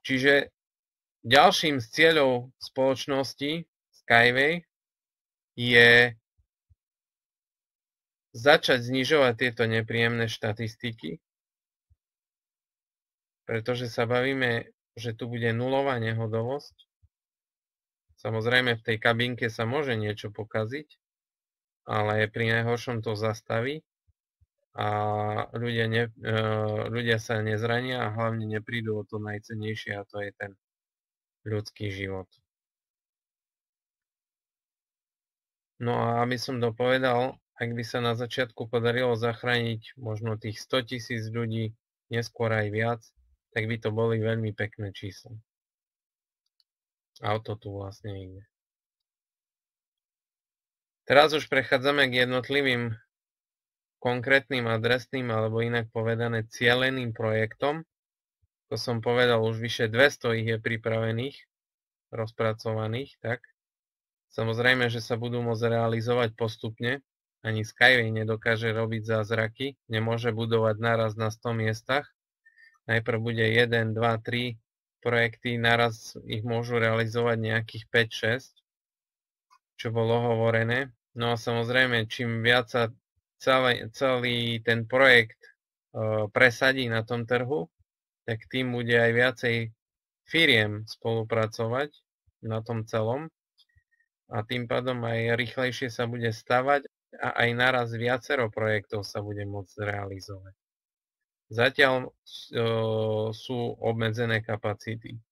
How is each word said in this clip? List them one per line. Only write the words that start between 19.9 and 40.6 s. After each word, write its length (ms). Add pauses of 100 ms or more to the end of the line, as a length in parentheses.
niečo 400
pokaziť, 540 (1000)
ale 400
pri 320
najhoršom 400
to 160
zastaví 640 (1000)
a 80 (680)
ľudia 340
ne-, 220
e, 220 (520)
ľudia 320
sa 240
nezrania 640
a 80
hlavne 320
neprídu 480
o 80
to 160
najcennejšie, 800
a 80
to 160
je 160
ten 140 (880)
ľudský 480
život. 400 (3500)
No 160
a 240
aby 160
som 240
dopovedal, 760 (200)
ak 160
by 80
sa 160
na 160
začiatku 560
podarilo 480
zachrániť 800
možno 400
tých 240